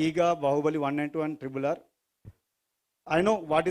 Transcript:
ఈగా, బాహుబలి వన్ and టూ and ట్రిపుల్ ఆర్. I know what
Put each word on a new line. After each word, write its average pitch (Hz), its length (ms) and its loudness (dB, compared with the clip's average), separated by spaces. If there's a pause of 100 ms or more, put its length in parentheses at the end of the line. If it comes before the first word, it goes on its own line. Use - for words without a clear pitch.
ఈగా, 170 220 2 (160)
బాహుబలి 147 420 0
వన్ 143 160 -2
and 147 140 -6
టూ 156 100 -2
and 151 160 -6
ట్రిపుల్ 135 300 -6
ఆర్. 180 100 -8 (1300)
I 170 100 4
know 214 100 4 (160)
what 160 180 4